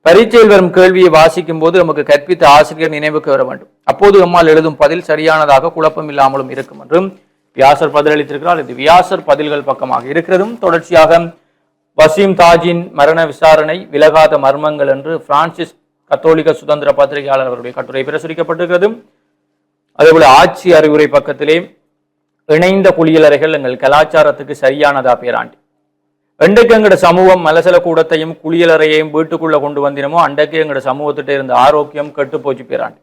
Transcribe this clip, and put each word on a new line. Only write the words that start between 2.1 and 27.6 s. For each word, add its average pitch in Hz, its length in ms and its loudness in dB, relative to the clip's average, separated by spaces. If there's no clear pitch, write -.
ஆசிரியர் 156 460 2
நினைவுக்கு 151 400 -6
வர 135 140 0
வேண்டும். 131 240 -10
அப்போது 202 360 2
நம்மால் 175 280 2
எழுதும் 156 280 2
பதில் 156 260 0
சரியானதாக, 156 720 0
குழப்பம் 156 360 -4
இல்லாமலும் 139 420 -2
இருக்கும் 135 300 -14
என்று 143 200 -2
வியாசர் 139 400 2
பதிலளித்திருக்கிறார். 151 680 -2
இது 127 140 -12
வியாசர் 170 500 0
பதில்கள் 147 380 -2
பக்கமாக 131 460 -6
இருக்கிறதும், 180 500 -4
தொடர்ச்சியாக 165 600 2
வசீம் 165 380 2
தாஜின் 170 560 2
மரண 160 340 0
விசாரணை, 156 680 0
விலகாத 156 460 2
மர்மங்கள் 143 500 -2
என்று 147 340 -4
பிரான்சிஸ் 156 540 -4
கத்தோலிக்க 160 400 0
சுதந்திர 147 400 -2
பத்திரிகையாளர் 139 540 -2
அவருடைய 123 300 -10
கட்டுரை 131 280 -8
பிரசுரிக்கப்பட்டிருக்கிறது. 165 1000 -6
அதேபோல 160 340 2
ஆட்சி 175 460 2
அறிவுரை 151 340 2
பக்கத்திலே, 147 680 -4
இணைந்த 185 520 2
குளியலறைகள் 156 560 2
எங்கள் 131 220 -6
கலாச்சாரத்துக்கு 143 840 0
சரியானதா 139 540 0
பேராண்டி? 120 420 -8
என்றைக்கு 226 380 4
எங்கட 214 180 2
சமூகம் 185 520 2
மலசல 165 340 2